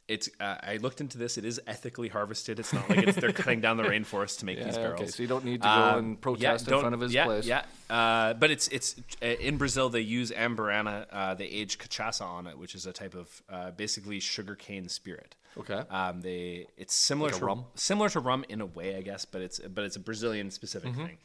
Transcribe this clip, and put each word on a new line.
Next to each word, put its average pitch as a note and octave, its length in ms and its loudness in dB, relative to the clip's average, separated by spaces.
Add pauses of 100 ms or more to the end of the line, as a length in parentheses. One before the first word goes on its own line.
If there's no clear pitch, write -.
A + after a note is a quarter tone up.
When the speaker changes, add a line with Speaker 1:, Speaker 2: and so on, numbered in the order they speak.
Speaker 1:
It's, G#2+ 220 -4 (100)
uh, G2+ 220 -2
I G#2 160 -4
looked B2 240 -4
into B2 160 -8
this. A#2 180 -4
It G#2+ 100 -4
is A#2 200 -4
ethically A#2 440 -6
harvested. G#2+ 500 -4
It's - 120 -6
not B2+ 160 0
like F#3+ 200 6
it's, F#3+ 100 4
they're B2+ 160 4
cutting A#2 260 2
down A2+ 180 4
the A2+ 60 2
Speaker 2:
<laughs> G2 80 4
Speaker 1:
rainforest G2+ 480 0
to G#2 60 -6
make F#2+ 140 -4
Speaker 2:
Yeah, A#2 60 -4
Speaker 1:
these A#2 100 -2
Speaker 2:
okay. A#2 80 0
Speaker 1:
barrels. G2+ 320 -2
Speaker 2:
So A#2+ 80 -4
you A#2+ 40 -2
don't B2+ 160 0
need A#2+ 200 -2
to G#2 40 6
go G#2+ 60 8
Speaker 1:
Um, G#2+ 240 8
Speaker 2:
and A2 240 -2
protest B2 220 0
Speaker 1:
yeah, C#3+ 80 6
Speaker 2:
in A#2+ 280 4
front C#3+ 40 2
Speaker 1:
don't, A#2+ 100 2
Speaker 2:
of A#2 60 0
his B2 120 0
Speaker 1:
yeah, C3 140 6
Speaker 2:
place. G#2+ 220 2
Speaker 1:
yeah. B2+ 160 2 (260)
Uh, A2+ 460 6
but D3+ 160 6
it's, - 160 2
it's, - 280 -2 (280)
uh, - 20 0
in A#2+ 320 0
Brazil C3 320 4
they A#2 120 2
use A2+ 280 0
Amburana. G#2+ 840 0
Uh, F#2+ 220 0
they F#2 120 -6
age G2+ 340 -4
cachaça - 440 -4
on F2+ 220 -8
it, D#2 140 -12
which F2 160 -14
is F2+ 100 -10
a F2+ 80 -8
type F#2 220 -12
of, - 340 -16
uh, F2+ 220 -8
basically G#2 480 -6
sugarcane G2 680 -6
spirit. - 460 -10 (220)
Speaker 2:
Okay. - 320 -4
Speaker 1:
Um, F#2 320 -2
they, F2+ 460 -6 (100)
it's - 160 -6
similar D3 360 4
Speaker 2:
Like F#2+ 80 0
a - 20 -2
Speaker 1:
to - 60 -2
Speaker 2:
rum? A#2 280 0
Speaker 1:
similar G#3 360 2
to F3 100 0
rum B2+ 280 2
in G#2+ 140 -6
a G2+ 60 -4
way, F2+ 300 -4
I F#2+ 40 -6
guess, G2 240 -8
but F#2+ 160 -6
it's, F#2 160 -6
but G2+ 280 -6
it's F#2+ 100 -6
a G2+ 60 -8
Brazilian G#2+ 500 -2
specific G2+ 400 -8
Speaker 2:
Mm-hmm, C#3 140 -4
Speaker 1:
thing. E3 200 -12